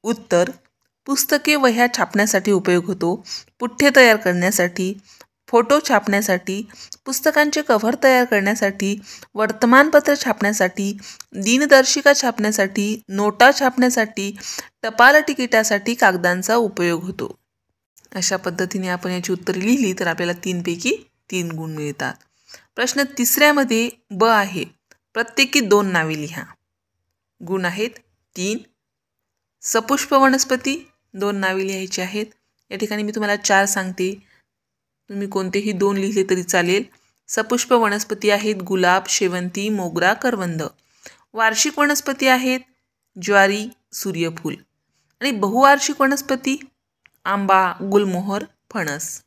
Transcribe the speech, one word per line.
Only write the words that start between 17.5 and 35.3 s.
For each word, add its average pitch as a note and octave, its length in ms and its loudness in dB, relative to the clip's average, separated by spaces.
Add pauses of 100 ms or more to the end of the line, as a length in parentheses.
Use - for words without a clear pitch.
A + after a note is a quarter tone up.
अशा F#3 220 -2
पद्धतीने F#3 500 -4
आपण F3+ 240 -4
याची F3+ 200 -6
उत्तरे F3+ 300 -4
लिहिली A3+ 320 0
तर F3+ 140 -4
आपल्याला E3+ 260 -4
तीनपैकी F3 640 -4 (360)
तीन F3 200 -6
गुण D#3+ 200 -10
मिळतात. D3 420 -8 (640)
प्रश्न B3+ 280 -2 (140)
तिसऱ्यामध्ये B3+ 720 2 (220)
ब G3 120 0
आहे, G3 400 2 (500)
प्रत्येकी B3 460 -2
दोन G3+ 280 2
नावे D#3+ 300 -2
लिहा. E3 260 -10 (1040)
गुण F#3 180 -4
आहेत G3 240 -4 (480)
तीन. G#3 200 -4 (1040)
सपुष्प A#3 520 -2
वनस्पती C4+ 760 0 (240)
दोन G3+ 220 -4
नावे F#3+ 320 -2
लिहायची F#3+ 340 -8
आहेत. G3+ 240 -6 (460)
या G3 60 -10
ठिकाणी G#3 260 -6
मी G#3 80 -4
तुम्हाला G#3 240 -2
चार G3 300 2
सांगते, F#3+ 720 -6 (760)
तुम्ही G3+ 180 -8
कोणतेही G3 440 -4